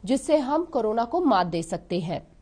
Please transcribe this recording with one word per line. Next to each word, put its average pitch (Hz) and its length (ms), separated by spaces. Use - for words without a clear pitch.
जिससे 269 320
हम 302 280
कोरोना 226 380
को 311 180
मात 196 260
दे 165 160
सकते 175 360
हैं। 165 320